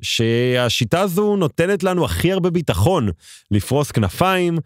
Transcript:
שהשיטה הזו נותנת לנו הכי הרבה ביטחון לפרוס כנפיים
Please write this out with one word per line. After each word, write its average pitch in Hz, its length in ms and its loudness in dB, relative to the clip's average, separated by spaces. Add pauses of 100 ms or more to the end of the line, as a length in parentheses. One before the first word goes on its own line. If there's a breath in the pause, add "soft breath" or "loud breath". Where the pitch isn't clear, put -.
שהשיטה 120 1000 0
הזו 208 340 0
נותנת 180 480 0
לנו 180 220 0
הכי - 260 -2
הרבה 185 180 0
ביטחון 127 600 0 (420 loud breath)
לפרוס 123 400 0
כנפיים 170 760 0